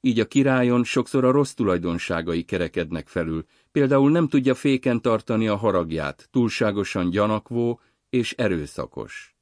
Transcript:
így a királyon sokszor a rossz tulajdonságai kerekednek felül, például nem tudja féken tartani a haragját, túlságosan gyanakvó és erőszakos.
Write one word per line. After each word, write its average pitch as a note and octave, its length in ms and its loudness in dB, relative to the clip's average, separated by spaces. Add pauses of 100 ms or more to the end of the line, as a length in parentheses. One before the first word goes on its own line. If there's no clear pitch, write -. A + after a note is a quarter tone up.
így A#2 180 2
a G#2+ 80 2
királyon B2+ 560 2
sokszor B2+ 420 0
a B2+ 60 4
rossz C#3 220 2
tulajdonságai F2 880 -2
kerekednek E2+ 640 -4
felül, D#2+ 380 -6 (260)
például C#3 400 4
nem E3 160 2
tudja C3 280 2
féken B2+ 460 0
tartani A2 460 0
a G#2 80 0
haragját, E2+ 760 -2
túlságosan G2+ 800 0
gyanakvó G#2+ 720 -2 (300)
és B2 240 -2
erőszakos. D2 1080 -6